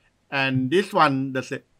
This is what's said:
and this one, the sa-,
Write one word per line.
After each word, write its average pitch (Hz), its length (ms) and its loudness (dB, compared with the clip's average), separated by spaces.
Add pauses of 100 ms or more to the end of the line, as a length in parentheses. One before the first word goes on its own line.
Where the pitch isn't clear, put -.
(300)
and 131 400 0
this 202 220 2
one, 139 400 2
the 127 100 -4
sa-, 127 220 -10 (160)